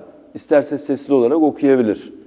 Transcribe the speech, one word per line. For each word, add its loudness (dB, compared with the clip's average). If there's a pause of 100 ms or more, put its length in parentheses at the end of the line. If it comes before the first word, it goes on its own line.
(340)
isterse 0
sesli -6
olarak 2
okuyabilir. 0 (140)